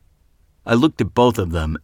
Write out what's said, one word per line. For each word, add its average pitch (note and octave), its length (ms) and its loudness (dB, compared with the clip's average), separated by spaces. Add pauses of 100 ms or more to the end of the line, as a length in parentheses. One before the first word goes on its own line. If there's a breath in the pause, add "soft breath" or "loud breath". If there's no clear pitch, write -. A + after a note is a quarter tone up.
(640)
I A#2+ 80 -2
looked C3 280 2
at G#2 120 -4
both B2 240 2
of F2+ 140 -4
them, D#2 320 -4